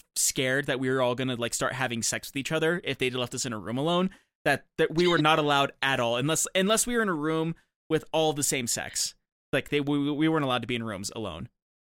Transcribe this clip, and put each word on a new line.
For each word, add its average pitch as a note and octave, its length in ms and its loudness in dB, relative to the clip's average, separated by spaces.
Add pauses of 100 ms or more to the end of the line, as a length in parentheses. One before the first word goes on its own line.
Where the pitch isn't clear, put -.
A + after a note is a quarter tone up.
(160)
scared C3+ 520 0
that C3 120 -2
we C3 120 0
were C3 100 2
all B2 140 2
gonna, B2+ 200 -2
like, A#2 200 -4
start - 180 -2
having A#2+ 300 -4
sex - 260 -4
with - 60 -14
each C3+ 160 -4
other D#3+ 320 0
if C3+ 160 -6
they'd B2+ 160 0
left B2 180 -4
us C3 140 -4
in A#2+ 60 -4
a G#2+ 40 -6
room G#2+ 220 -6
alone, F3 320 0 (340)
that, C#3 200 0 (120)
that D#3+ 160 0
we F3 140 4
were E3+ 100 4
not D#3 220 6
allowed C#3+ 320 2 (100)
at C3+ 180 2
all, A#2+ 180 0
unless, D3 360 0
unless G3 320 2
we A#3+ 100 -2
were A3+ 60 2
in G#3 80 0
a F3+ 40 0
room D#3+ 420 -2 (340)
with D#3 220 2
all D#3 220 2
the C#3+ 100 -2
same C3 240 0
sex. - 480 -4 (360)
Like, C3+ 180 0
they, D3 120 2
we, C#3+ 300 0
we D3+ 160 2
weren't D#3+ 180 2
allowed B2 160 0
to A2+ 60 -8
be B2 80 -2
in A#2 80 -4
rooms G2+ 320 -6
alone. F#2 340 -8 (460)